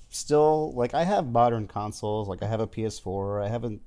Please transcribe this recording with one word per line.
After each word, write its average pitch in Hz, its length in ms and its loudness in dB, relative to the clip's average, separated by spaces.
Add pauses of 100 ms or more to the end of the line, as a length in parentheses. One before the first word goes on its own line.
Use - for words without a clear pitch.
still, 151 640 4
like, 123 200 -2
I 156 120 2
have 190 220 0
modern 117 400 4
consoles. 104 600 -4
Like, 92 140 -6
I 101 40 -2
have 110 140 0
a 110 60 -2
P 110 180 -6
S 107 140 -6
four, 98 420 -4
I 101 80 -2
have 117 140 -4
a 120 80 -4 (160)